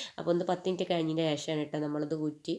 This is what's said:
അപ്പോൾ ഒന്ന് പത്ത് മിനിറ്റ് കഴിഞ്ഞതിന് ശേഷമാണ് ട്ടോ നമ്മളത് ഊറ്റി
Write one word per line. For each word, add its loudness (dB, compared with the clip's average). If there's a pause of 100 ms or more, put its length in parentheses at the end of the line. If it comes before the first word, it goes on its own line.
(120)
അപ്പോൾ -2
ഒന്ന് 2
പത്ത് 0
മിനിറ്റ് 0
കഴിഞ്ഞതിന് 2
ശേഷമാണ് 0
ട്ടോ -4
നമ്മളത് -2
ഊറ്റി -2